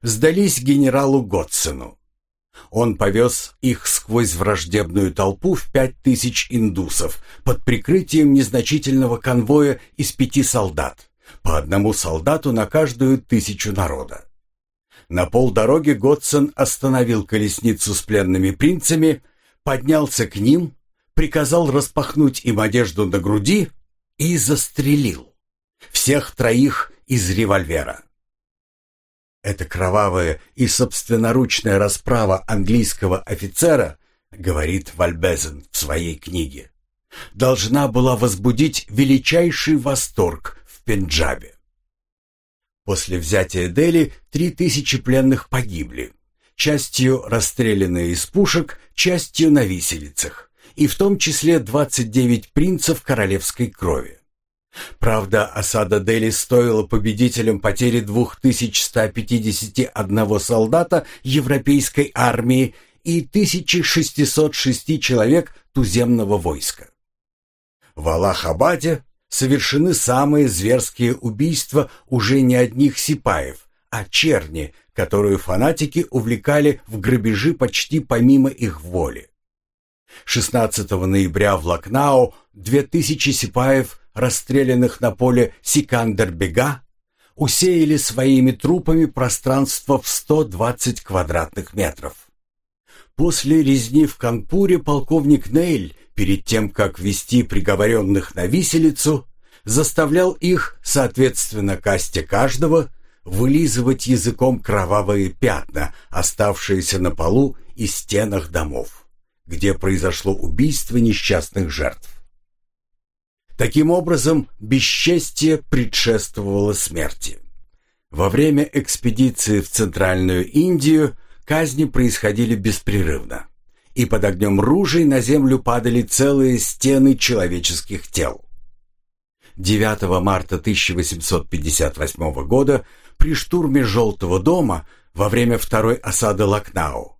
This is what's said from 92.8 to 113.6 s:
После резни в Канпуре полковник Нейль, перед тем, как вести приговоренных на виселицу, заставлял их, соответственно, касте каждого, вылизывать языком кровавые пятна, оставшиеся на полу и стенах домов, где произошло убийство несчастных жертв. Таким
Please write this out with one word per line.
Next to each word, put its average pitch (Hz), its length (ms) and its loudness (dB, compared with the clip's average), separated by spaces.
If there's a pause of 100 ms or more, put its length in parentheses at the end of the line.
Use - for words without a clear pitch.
После 160 460 2
резни 135 460 4
в - 80 -8
Канпуре 165 640 0
полковник 147 720 2
Нейль, 147 440 0 (200)
перед 98 300 0
тем, 107 260 0
как 98 260 -2
вести 101 460 0
приговоренных 101 920 0
на 90 140 -4
виселицу, 156 800 0 (380)
заставлял 156 640 2
их, - 520 -2
соответственно, 120 920 0
касте 92 460 -2
каждого, 147 680 0 (320)
вылизывать 123 840 0
языком 123 520 0
кровавые 101 720 0
пятна, 76 640 -4 (160)
оставшиеся 95 880 -2
на 90 140 0
полу 107 440 0 (200)
и 113 100 -6
стенах 101 640 -4
домов, 73 560 -6 (400)
где - 300 -2
произошло 95 580 -2
убийство 123 640 0
несчастных 98 720 0
жертв. 73 400 -8 (1500)
Таким 151 320 2